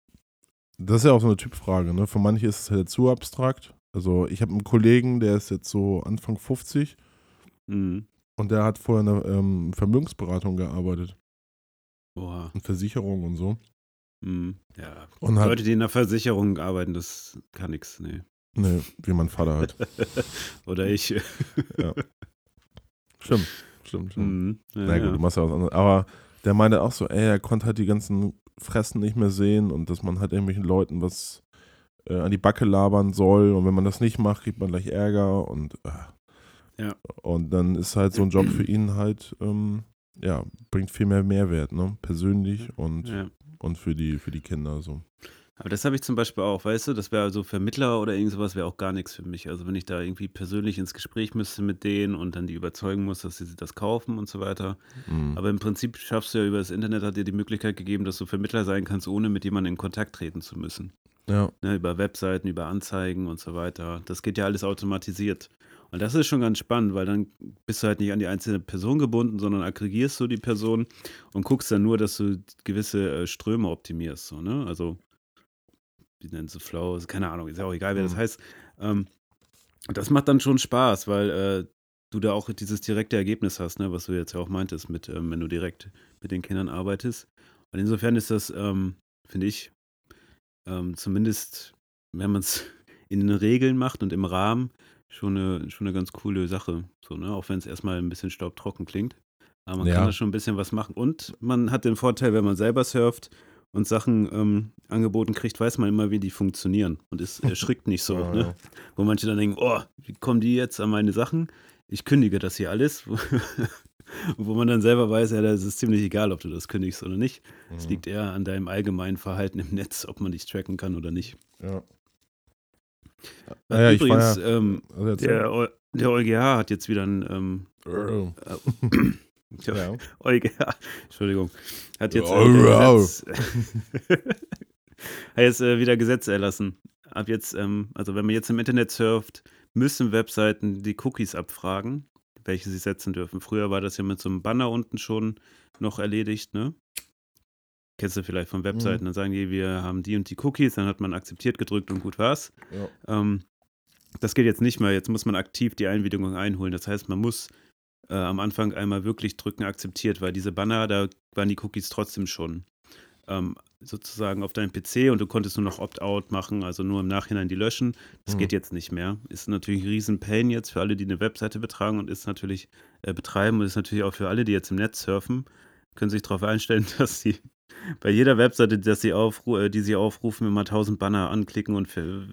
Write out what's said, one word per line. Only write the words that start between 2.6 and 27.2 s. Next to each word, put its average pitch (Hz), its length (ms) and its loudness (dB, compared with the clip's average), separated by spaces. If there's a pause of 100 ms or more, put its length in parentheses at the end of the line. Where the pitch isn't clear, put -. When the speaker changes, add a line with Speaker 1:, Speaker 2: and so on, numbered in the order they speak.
Speaker 1:
es - 100 -10
halt 98 180 2
zu 127 220 4
abstrakt. - 640 -4 (200)
Also, 90 320 4
ich 92 160 -6
hab 110 60 2
einen 101 160 -2
Kollegen, 120 560 6
der 104 160 4
ist - 140 -4
jetzt 95 180 -4
so 98 340 2
Anfang 107 360 -4
fünfzig - 580 -4 (720)
Speaker 2:
Mhm. 98 380 -2 (320)
Speaker 1:
und 104 120 -2
der 107 140 4
hat 107 140 0
vorher 113 220 2
in 104 220 4
der, - 100 -4
ähm, 95 400 2
Vermögensberatung 98 840 0
gearbeitet. 90 600 -4 (1000)
Speaker 2:
Oha. 87 360 -8
Speaker 1:
Und 98 100 -6
Versicherung 98 600 -2
und 85 120 -2
so. 95 200 -2 (680)
Speaker 2:
Mhm. 92 320 -4 (200)
Ja. 78 320 -16 (120)
Speaker 1:
Und 107 180 4
hat 104 100 6
Speaker 2:
Leute, 113 140 2
die 107 100 2
in 110 80 4
der 110 80 2
Versicherung 104 720 2
arbeiten, 90 360 -2
das - 440 -10 (140)
kann 92 200 -10
nix, - 280 -12
nee. 82 200 -10 (340)
Speaker 1:
Nee, 92 260 4 (180)
wie - 160 -2
mein 82 160 4
Vater 82 260 0
halt. 78 200 -2 (460)
Speaker 2:
<laughs> - 440 -14
Oder 92 200 -2
ich. 101 240 0 (680)
Speaker 1:
Ja. 85 160 -2 (1300)
Stimmt, 95 280 2 (360)
stimmt, 92 280 -8
stimmt. 104 140 -2
Speaker 2:
Mhm. 95 340 -2 (140)
Ja, 101 120 -4
Speaker 1:
Na 85 120 4
gut, 85 80 4
Speaker 2:
ja. 76 60 2
Speaker 1:
du 92 60 0
machst 85 180 2
ja 85 80 4
was 80 80 2
anderes. 85 200 0
Aber 95 340 6 (380)
der 101 100 6
meinte 107 280 8
auch 117 100 2
so, - 160 -2
ey, 104 200 2